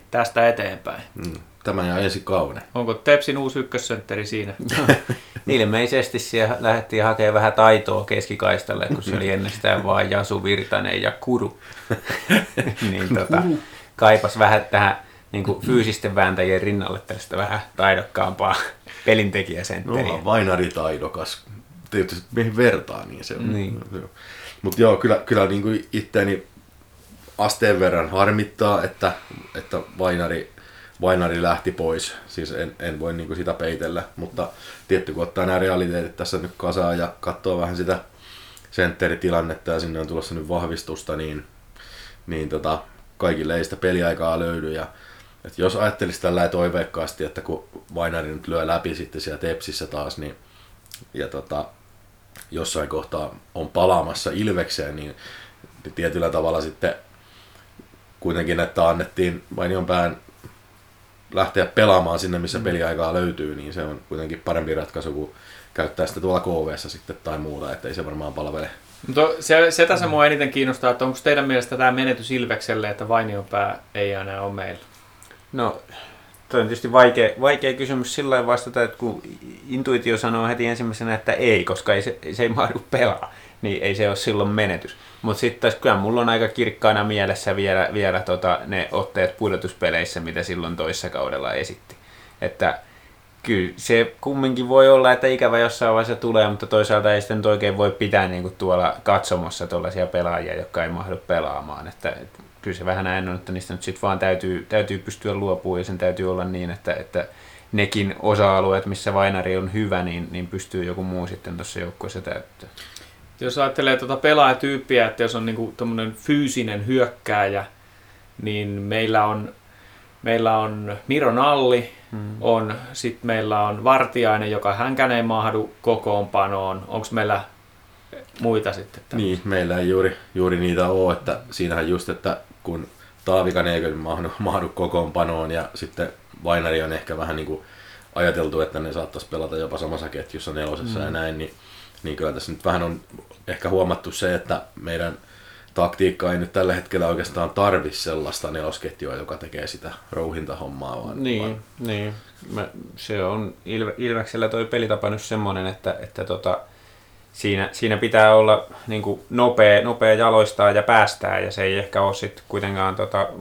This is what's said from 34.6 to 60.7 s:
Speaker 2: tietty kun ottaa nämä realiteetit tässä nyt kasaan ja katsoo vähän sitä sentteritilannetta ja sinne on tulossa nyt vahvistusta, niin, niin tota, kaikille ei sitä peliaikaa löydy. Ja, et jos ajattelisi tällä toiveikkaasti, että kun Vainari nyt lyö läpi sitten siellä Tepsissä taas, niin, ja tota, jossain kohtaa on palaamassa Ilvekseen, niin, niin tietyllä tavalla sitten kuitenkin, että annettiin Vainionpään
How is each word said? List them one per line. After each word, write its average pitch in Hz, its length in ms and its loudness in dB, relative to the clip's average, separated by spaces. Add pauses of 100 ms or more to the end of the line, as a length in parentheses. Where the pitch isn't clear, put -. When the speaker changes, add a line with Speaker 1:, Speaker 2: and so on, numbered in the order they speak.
Speaker 2:
tietty 92 260 0
kun 85 80 -4
ottaa 90 240 -2
nämä 92 120 2
realiteetit 90 580 0
tässä 87 220 -4
nyt 87 180 -8
kasaan 87 420 0
ja 85 220 -4
katsoo 90 400 -4
vähän 87 160 -2
sitä 87 220 0 (720)
sentteritilannetta 85 1000 0
ja 82 80 -2
sinne 80 200 -6
on 78 60 -6
tulossa 80 280 -8
nyt 78 140 -8
vahvistusta, 82 680 -6
niin, 76 280 -8 (840)
niin 78 220 -6
tota, 78 340 -4 (360)
kaikille 82 380 0
ei 82 80 -2
sitä - 120 -8
peliaikaa 85 600 0
löydy. 82 340 -4
Ja, 80 140 -6 (580)
et - 140 -14
jos 92 180 2
ajattelisi 101 440 -2
tällä 87 280 2
toiveikkaasti, 85 760 -2
että - 160 -8
kun - 240 -8 (300)
Vainari 82 380 -2
nyt 76 160 -10
lyö 82 180 0
läpi 82 280 -2
sitten - 260 -10
siellä 76 180 -10
Tepsissä 80 480 -6
taas, 71 320 -8
niin, 71 160 -10 (800)
ja 67 140 -6
tota, - 360 -8 (840)
jossain 78 380 -4
kohtaa 76 460 -6 (200)
on 78 140 -6
palaamassa 85 640 2
Ilvekseen, 85 640 -2
niin, 76 180 -12 (720)
niin 71 100 -14
tietyllä 85 360 -2
tavalla 80 300 0
sitten 80 340 -4 (1300)
kuitenkin, 85 400 0
että 85 280 2
annettiin 85 560 0 (120)
Vainionpään 90 600 0 (1160)